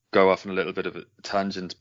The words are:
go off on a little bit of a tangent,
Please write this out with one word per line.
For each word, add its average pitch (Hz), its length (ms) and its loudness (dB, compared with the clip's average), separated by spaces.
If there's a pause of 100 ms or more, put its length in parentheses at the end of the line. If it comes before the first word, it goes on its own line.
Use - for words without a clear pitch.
(120)
go 95 180 6
off 92 160 0
on 98 60 -8
a - 20 -6
little 90 180 -2
bit 98 140 -4
of 87 100 -8
a 85 80 -14 (180)
tangent, 95 580 -6